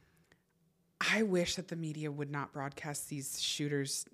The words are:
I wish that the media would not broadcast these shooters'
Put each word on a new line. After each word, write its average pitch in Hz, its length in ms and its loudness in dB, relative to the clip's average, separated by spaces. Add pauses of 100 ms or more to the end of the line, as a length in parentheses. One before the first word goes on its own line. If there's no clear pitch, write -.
(1160)
I 214 80 6
wish 180 340 4
that 180 120 -4
the 170 80 -4
media 151 340 -2
would 143 200 -4
not 143 220 -2
broadcast 147 560 -4
these 139 320 -6
shooters' 143 720 0